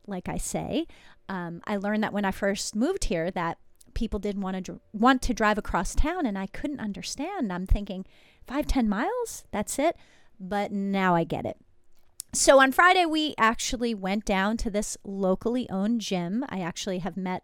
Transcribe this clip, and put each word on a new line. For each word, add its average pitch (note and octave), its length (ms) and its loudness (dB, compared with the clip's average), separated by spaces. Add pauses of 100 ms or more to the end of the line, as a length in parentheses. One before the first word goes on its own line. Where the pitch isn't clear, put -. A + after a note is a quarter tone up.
like F#3+ 220 -8
I E3+ 80 -4
say. A3 500 -4 (420)
Um, F3 380 -8
I G#3 100 -2
learned G#3 260 -2
that F#3+ 100 -2
when G3+ 120 -2
I F#3+ 60 0
first G3 440 -2
moved D4 300 0
here E3+ 280 0
that E3+ 260 -4 (360)
people G#3+ 240 -2
didn't G3+ 240 -4
wanna F#3 180 -4
dr-, - 200 -10 (120)
want B3+ 300 4
to A#3 120 0
drive G#3+ 240 2
across F#3+ 360 -2
town, E4 320 4
and G3 120 -2
I G3 80 -4
couldn't D4 340 -8
understand. A3 720 -6
I'm F3+ 140 -4
thinking, G3 400 0 (400)
"Five, C#4+ 200 -2
ten A#3 220 4
miles? G4 600 -2
That's - 280 -4
it?" D4+ 180 2 (420)
But G3+ 340 -4
now G3 420 2
I E3 100 4
get E3 200 -4
it. - 140 -8 (720)
So C#4 280 8
on C4 120 6
Friday, F4+ 340 6
we D#4 320 0
actually A#3 560 0
went F#3+ 300 -2
down G3+ 340 2
to A3+ 120 -4
this G#3 340 -2
locally G3 640 0
owned G#3 320 0
gym. G3 480 -2
I F#3+ 120 -6
actually F3+ 400 -6
have E3+ 160 -6
met F#3 260 -4